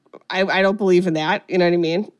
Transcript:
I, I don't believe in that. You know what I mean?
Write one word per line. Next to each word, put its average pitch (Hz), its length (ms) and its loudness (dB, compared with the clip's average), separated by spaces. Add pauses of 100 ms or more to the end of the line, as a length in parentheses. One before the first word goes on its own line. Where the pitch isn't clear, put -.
(300)
I, 190 140 -2
I 185 180 0
don't 196 160 0
believe 185 300 2
in 160 60 -2
that. 160 340 -2
You 185 100 -2
know 180 80 2
what 175 80 2
I 175 40 0
mean? 170 420 -2